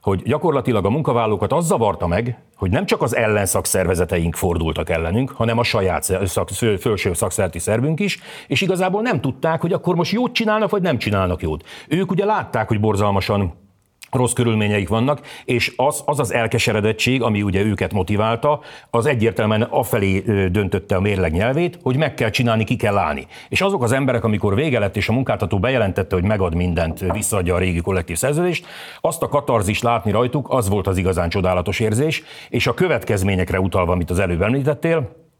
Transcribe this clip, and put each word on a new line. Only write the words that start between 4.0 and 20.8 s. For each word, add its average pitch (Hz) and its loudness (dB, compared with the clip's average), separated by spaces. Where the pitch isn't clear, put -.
fordultak 85 -2
ellenünk, 87 -2
hanem 113 0
a 120 0
saját 92 0
szak-, 95 -2
fő-, 107 0
felső 98 0
szakszervezeti 95 -2
szervünk 127 0
is, 202 -2
és - 0
igazából 185 0
nem 226 0
tudták, 160 0
hogy 170 0
akkor 180 0
most 165 0
jót 240 0
csinálnak, 214 0
vagy 208 0
nem 170 2
csinálnak 95 0
jót. 78 -4
Ők 180 0
ugye 190 0
látták, 175 0
hogy 107 0
borzalmasan 101 2
rossz 123 0
körülményeik 107 2
vannak, 127 0
és 120 0
az, 139 0
az 143 0
az 107 -2
elkeseredettség, 113 2
ami 110 0
ugye 98 0
őket 101 0
motiválta, 110 0
az 117 0
egyértelműen 110 2
afelé, 98 0
ö, 98 2
döntötte 98 0